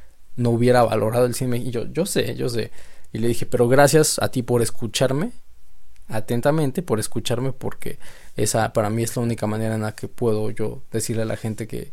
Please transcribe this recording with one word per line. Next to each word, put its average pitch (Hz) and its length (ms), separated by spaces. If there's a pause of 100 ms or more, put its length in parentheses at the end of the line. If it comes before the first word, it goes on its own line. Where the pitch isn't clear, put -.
(340)
no 120 160
hubiera 123 320
valorado 110 420
el 120 120
cine". 127 220
Y 131 120
yo, 117 220
"Yo 160 120
sé, 120 300
yo 131 140
sé". 110 240 (400)
Y 117 60
le 113 100
dije, - 180
Pero 120 220
gracias 143 520
a 104 80
ti 127 140
por 120 200
escucharme, 131 680 (760)
atentamente, 135 720
por 113 180
escucharme, 120 520
porque - 460 (380)
esa 110 360
para 104 180
mí 113 120
es 113 140
la 127 60
única 117 240
manera 110 280
en 110 80
la 107 120
que - 140
puedo 107 420
yo 110 320 (100)
decirle 113 300
a 113 40
la 110 100
gente 110 300
que, 117 260